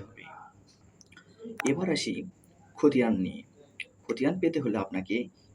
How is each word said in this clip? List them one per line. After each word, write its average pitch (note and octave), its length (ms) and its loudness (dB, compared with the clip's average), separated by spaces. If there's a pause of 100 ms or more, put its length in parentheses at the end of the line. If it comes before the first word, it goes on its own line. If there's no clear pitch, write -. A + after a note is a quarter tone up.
হবে। - 200 -20 (1500)
এবার F3+ 260 2
আসি - 180 -2 (640)
খতিয়ান B2 360 6 (100)
নিয়ে। - 160 -6 (640)
খতিয়ান C3 380 0
পেতে E3 220 2
হলে A2 200 0
আপনাকে F#2+ 320 -4 (380)